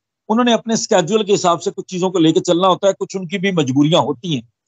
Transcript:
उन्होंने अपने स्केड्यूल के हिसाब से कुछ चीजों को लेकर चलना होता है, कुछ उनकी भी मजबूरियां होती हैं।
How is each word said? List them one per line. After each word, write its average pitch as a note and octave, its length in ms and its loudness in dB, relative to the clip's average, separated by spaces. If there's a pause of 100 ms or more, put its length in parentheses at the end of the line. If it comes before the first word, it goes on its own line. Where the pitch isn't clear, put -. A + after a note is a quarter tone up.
(300)
उन्होंने A#3+ 240 2
अपने A3+ 240 -2
स्केड्यूल G#3+ 460 0
के G3 80 -2
हिसाब E3+ 280 2
से G3 120 -6
कुछ - 140 -12
चीजों F#3 260 -2
को F#3 80 -2
लेकर D#3+ 200 4
चलना F3+ 280 0
होता F#3 200 2
है, F#3+ 60 2
कुछ - 220 -8
उनकी F#3+ 220 -6
भी G3 140 -2
मजबूरियां D3 520 2
होती C#3+ 320 -6
हैं। A#2 140 -10 (180)